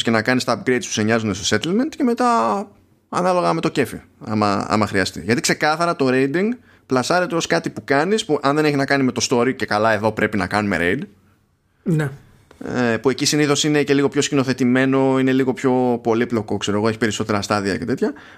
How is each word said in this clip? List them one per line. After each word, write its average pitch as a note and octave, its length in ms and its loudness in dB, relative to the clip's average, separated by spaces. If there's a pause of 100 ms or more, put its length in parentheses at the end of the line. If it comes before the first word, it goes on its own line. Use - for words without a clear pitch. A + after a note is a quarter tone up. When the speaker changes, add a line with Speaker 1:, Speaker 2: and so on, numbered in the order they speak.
Speaker 1:
και A#2+ 80 0
να A2 120 2
κάνεις B2+ 220 0
τα A2 180 -2
upgrades B2 220 0
που - 80 -10
σε A2 100 0
νοιάζουν A2 320 0
στο G2 220 -2
settlement G3 400 0
και D#4+ 80 -4
μετά, A3+ 640 0 (420)
ανάλογα F3 440 0
με E3 80 -2
το D#3 80 -2
κέφι, B2 320 -2 (240)
άμα, G#2 440 0
άμα G#2 180 0
χρειαστεί. F#2+ 380 -2
Γιατί A#2+ 160 0
ξεκάθαρα E3 560 0
το C3+ 140 0
raiding C#3 380 0 (380)
πλασάρεται E3 480 0
ως E3 120 -2
κάτι D#3+ 240 0
που - 140 -14
κάνεις, F3+ 400 0
που D3+ 180 0
αν C#3 140 2
δεν D#3 80 2
έχει D3 120 2
να C#3 100 0
κάνει C#3 160 2
με B2+ 100 2
το - 180 -2
story, B2 260 2
και G#2 100 -4
καλά G#2+ 260 2
εδώ G#2 200 0
πρέπει G#2+ 240 0
να F#2 100 0
κάνουμε G2+ 340 0
raid, F2 220 0 (800)
Speaker 2:
Ναι. D#3 280 0 (540)
Speaker 1:
ε, A#2 320 -2
που C3 140 0
εκεί B2+ 140 -2
συνήθως C#3+ 400 2
είναι D3+ 180 2
και C#3+ 120 2
λίγο C#3 140 4
πιο C#3+ 140 0
σκηνοθετημένο, C3 960 2
είναι C3 140 2
λίγο C3 200 2
πιο B2+ 500 0
πολύπλοκο, A2+ 540 0
ξέρω G2+ 200 -2
εγώ, G#2+ 120 0
έχει A2+ 100 -2
περισσότερα G#2 440 -2
στάδια G#2 340 -2
και - 80 -6
τέτοια, G#3 280 -2 (260)